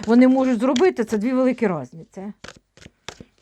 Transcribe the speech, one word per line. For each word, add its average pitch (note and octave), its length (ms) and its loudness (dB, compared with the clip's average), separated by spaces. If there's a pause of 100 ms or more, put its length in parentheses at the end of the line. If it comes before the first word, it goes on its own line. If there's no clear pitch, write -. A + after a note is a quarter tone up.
вони B3 200 6
можуть C4 320 2
зробити, B3+ 440 0
це A3 140 -4
дві A#3 160 -2
великі B3+ 340 0
різниці. F3 680 -10 (1080)